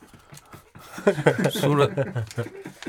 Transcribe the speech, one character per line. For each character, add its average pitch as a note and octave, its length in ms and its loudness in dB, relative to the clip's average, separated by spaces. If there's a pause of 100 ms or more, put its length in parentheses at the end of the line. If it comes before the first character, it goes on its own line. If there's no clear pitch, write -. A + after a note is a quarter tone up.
(1400)
れ。 D#3+ 120 2
<laughs> - 0 -
そ C#3+ 220 2
れ。 C#3+ 140 6 (1000)